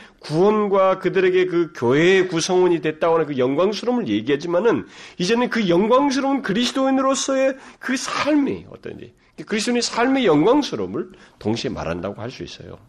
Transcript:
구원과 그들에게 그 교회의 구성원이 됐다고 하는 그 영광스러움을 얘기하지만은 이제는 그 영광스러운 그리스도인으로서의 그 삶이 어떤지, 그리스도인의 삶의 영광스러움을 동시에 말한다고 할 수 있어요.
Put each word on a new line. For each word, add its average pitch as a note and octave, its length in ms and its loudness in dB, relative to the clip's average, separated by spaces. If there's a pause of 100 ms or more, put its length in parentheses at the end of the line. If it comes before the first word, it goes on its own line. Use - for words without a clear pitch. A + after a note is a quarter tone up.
(180)
구원과 F#3+ 800 2
그들에게 F#3 480 2
그 E3+ 280 -2
교회의 F3 540 4
구성원이 F3 540 2
됐다고 D#3+ 320 0
하는 D#3+ 120 2
그 C#3+ 120 -6
영광스러움을 G3 720 0
얘기하지만은 C#3+ 800 0 (300)
이제는 A#3 320 0
그 A3+ 220 -2
영광스러운 C4 720 2
그리스도인으로서의 C4+ 1120 0 (220)
그 B3+ 180 -6
삶이 C4+ 720 -2
어떤지, - 460 -16 (320)
그리스도인의 A#3 360 -2
삶의 B3+ 440 0
영광스러움을 D#3 840 0 (260)
동시에 A2+ 320 -4
말한다고 F2 500 -8
할 A#2 100 -10
수 C3 120 -14
있어요. E2 360 -18 (100)